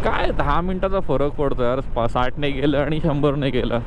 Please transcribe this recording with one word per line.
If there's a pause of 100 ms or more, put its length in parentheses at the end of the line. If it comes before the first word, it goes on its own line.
काय
दहा
मिनिटाचा
फरक
पडतो
यार, (160)
पा-,
साठ
ने
गेलं
आणि
शंभर
ने
गेलं